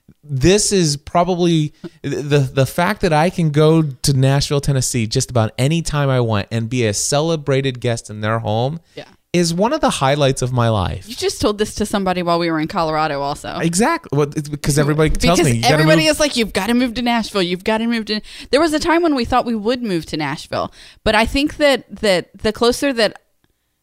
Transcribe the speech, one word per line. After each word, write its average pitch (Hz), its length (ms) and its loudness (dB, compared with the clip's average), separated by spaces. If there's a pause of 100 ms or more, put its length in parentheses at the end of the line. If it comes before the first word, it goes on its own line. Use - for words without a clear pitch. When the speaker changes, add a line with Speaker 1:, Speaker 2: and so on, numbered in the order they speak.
(220)
Speaker 1:
This 151 500 2
is 160 240 2
probably 170 800 0 (260)
the, 147 380 0 (120)
the 135 140 2
fact 180 380 -2
that 175 100 2
I 156 160 4
can 165 220 0
go 156 320 4
to 143 320 -2
Nashville, 139 480 2
Tennessee 131 440 0
just 127 240 -4
about 113 280 0
any 156 240 0
time 143 260 -2
I 127 120 2
want 110 300 -2
and 113 200 -4
be 123 160 0
a 104 80 0
celebrated 143 840 -2
guest 117 300 -4
in 107 140 -10
their 110 160 0
home 113 420 -2 (140)
Speaker 2:
Yeah. 147 100 -16 (300)
Speaker 1:
is 170 180 2
one 208 220 2
of 320 80 -4
the 262 80 2
highlights 139 500 2
of 127 120 -2
my 117 180 2
life. 90 380 -2
Speaker 2:
You 233 60 -14
just - 280 -4
told 208 160 0
this 214 180 -2
to 208 100 -2
somebody 185 360 -2
while 170 160 0
we 170 120 -2
were 160 100 -2
in 156 80 -2
Colorado 156 520 -2
also. - 380 -8
Speaker 1:
Exactly. 185 580 -2
Well, 143 180 2
it's 147 140 -6
because 147 300 -2
everybody 151 320 2
tells 180 300 2
Speaker 2:
Because 135 120 4
Speaker 1:
me, 113 60 2
"You - 40 -2
gotta 254 120 4
Speaker 2:
everybody 311 300 4
Speaker 1:
move." 311 80 4
Speaker 2:
is 294 80 -4
like, 294 160 0
"You've 226 180 0
gotta 208 200 0
move 247 200 0
to 247 80 -6
Nashville. 226 400 0
You've 175 220 -4
gotta 220 220 0
move 226 200 -2
to," 214 140 -4 (300)
there 277 100 4
was 320 120 2
a 311 80 0
time 339 220 2
when 320 120 2
we 240 120 0
thought 247 180 2
we 233 100 -2
would 226 280 -2
move 175 240 -4
to 165 100 -8
Nashville. 139 560 -6 (320)
But 214 100 0
I 226 120 2
think 277 320 -2
that, 285 260 2 (120)
that 190 420 0
the 220 140 -2
closer 247 420 0
that 226 260 -2 (640)